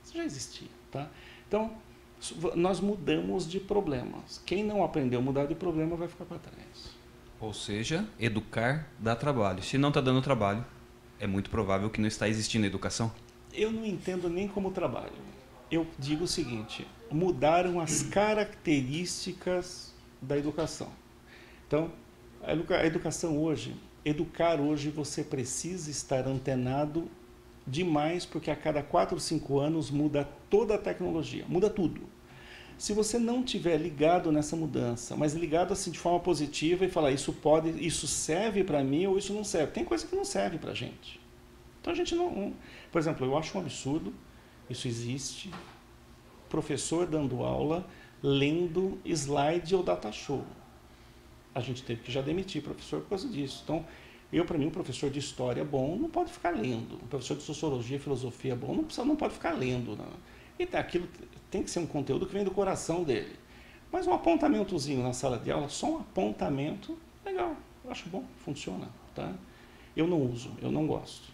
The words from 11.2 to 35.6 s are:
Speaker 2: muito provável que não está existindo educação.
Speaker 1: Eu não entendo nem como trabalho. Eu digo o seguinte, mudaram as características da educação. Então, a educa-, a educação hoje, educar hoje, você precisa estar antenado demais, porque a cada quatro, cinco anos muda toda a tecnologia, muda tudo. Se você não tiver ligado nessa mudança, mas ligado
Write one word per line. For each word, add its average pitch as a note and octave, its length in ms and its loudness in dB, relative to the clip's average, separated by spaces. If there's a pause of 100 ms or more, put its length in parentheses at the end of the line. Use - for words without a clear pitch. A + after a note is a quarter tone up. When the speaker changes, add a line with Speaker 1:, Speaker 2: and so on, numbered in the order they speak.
Speaker 2:
muito G2 220 0
provável G2 400 2
que A2 100 -4
não G#2+ 80 4
está G#2+ 220 0
existindo A2 360 2
educação. G2+ 460 0 (400)
Speaker 1:
Eu G#3+ 180 0
não A3+ 160 -2
entendo F#3 440 -2
nem F#3 180 0
como G3 240 -2
trabalho. E3+ 400 -2 (580)
Eu E3 160 2 (140)
digo D3+ 240 0
o F3 40 0
seguinte, A#2+ 600 -4 (240)
mudaram E3+ 720 4
as D#3 220 0
características F3+ 1900 0 (280)
da C#3 160 0
educação. D3 520 -2 (800)
Então, D#3+ 240 2 (500)
a D3+ 120 0
educa-, E3 240 2
a - 80 6
educação E3 520 0
hoje, C3 380 0 (300)
educar D#3 560 2
hoje, D3 280 0
você D3+ 320 -4
precisa D3+ 680 -4
estar C3 340 0
antenado C3+ 840 0 (580)
demais, D#3+ 580 2
porque - 260 -4
a D3 40 0
cada D3 260 0
quatro, F3 380 2
cinco C#3 400 2
anos D3 320 2
muda D3 380 2 (200)
toda G#3+ 260 6
a - 20 2
tecnologia, F3 720 -2
muda F#3 200 6
tudo. - 440 0 (640)
Se - 160 -4
você G#3 280 2
não A#3+ 240 2
tiver E3+ 340 2
ligado D#3+ 540 4
nessa D3+ 240 2
mudança, B2+ 600 -2
mas D3 180 2
ligado E3+ 380 2